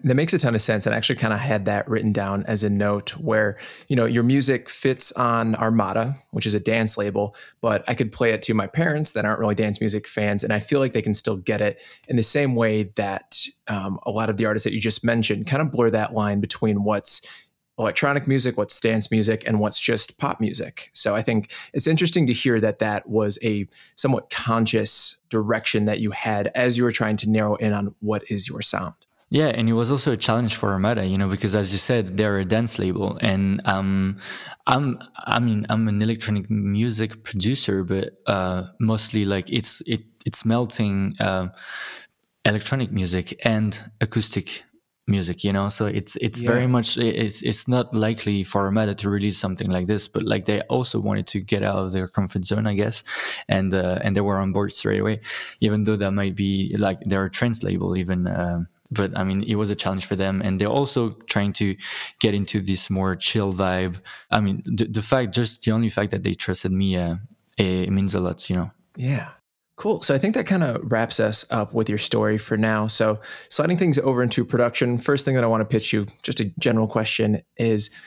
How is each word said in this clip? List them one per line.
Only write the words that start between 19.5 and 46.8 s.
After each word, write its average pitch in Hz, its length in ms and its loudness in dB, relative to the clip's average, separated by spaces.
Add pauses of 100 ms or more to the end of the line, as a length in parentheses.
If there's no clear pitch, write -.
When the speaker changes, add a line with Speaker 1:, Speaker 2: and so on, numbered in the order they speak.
Speaker 1:
what's 104 220 0
just - 360 0
pop - 220 -4
music. - 540 -6
So 104 220 0
I 113 60 0
think 110 300 -2 (220)
it's - 120 0
interesting 165 420 4
to 123 60 4
hear 113 280 2
that 107 180 2
that 104 300 -2
was 104 340 2
a 104 240 0 (280)
somewhat 127 340 0
conscious - 880 2 (100)
direction 110 560 0
that 104 160 0
you 107 120 -2
had 104 440 -2
as 123 220 2
you 123 80 2
were 117 80 2
trying 107 240 0
to 107 120 -2
narrow 107 260 2
in 107 180 0
on 101 260 -4
what 104 320 -2
is 101 160 -2
your 123 140 -8
sound. 98 320 -2 (400)
Speaker 2:
Yeah, 151 140 4 (100)
and 113 100 2
it 113 60 4
was 117 160 2
also 139 220 0
a 110 60 2
challenge 113 380 2
for 107 140 0
Armada, 98 380 0
you 95 100 0
know, 98 100 2
because 98 280 0
as 98 160 0
you 98 80 0
said, 98 380 0
they're 104 200 2
a 95 80 0
dance 110 320 0
label, 95 420 -2
and, 98 460 0
um, 95 520 0 (500)
I'm, 131 320 0 (260)
I 113 140 2
mean, 110 300 2
I'm 110 180 2
an 104 160 2
electronic 107 480 -2
music 107 720 0
producer, 98 600 0
but, 95 260 -2 (180)
uh, 92 380 0 (140)
mostly, 110 460 2
like, 98 260 0
it's, - 360 0
it, 110 160 -2 (200)
it's - 220 0
melting, 107 760 0
uh, 95 280 0 (960)
electronic 110 460 0
music 92 520 -2
and 107 380 0 (200)
acoustic - 640 -2 (440)
music, 90 360 0
you 101 80 0
know? 98 180 0
So 107 160 -2
it's, 104 320 -2
it's 117 260 0
Speaker 1:
Yeah. 120 80 2
Speaker 2:
very 123 160 2
much, 123 300 2